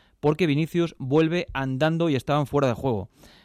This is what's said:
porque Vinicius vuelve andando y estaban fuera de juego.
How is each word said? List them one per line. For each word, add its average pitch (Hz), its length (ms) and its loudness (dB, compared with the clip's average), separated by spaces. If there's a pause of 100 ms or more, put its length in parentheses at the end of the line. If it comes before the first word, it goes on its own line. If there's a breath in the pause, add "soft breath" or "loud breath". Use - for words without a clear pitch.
(200 soft breath)
porque 151 260 2
Vinicius 165 540 0
vuelve 160 520 0
andando 151 560 0
y 147 80 2
estaban 147 300 0
fuera 139 220 0
de 113 80 0
juego. 107 340 -4 (360 soft breath)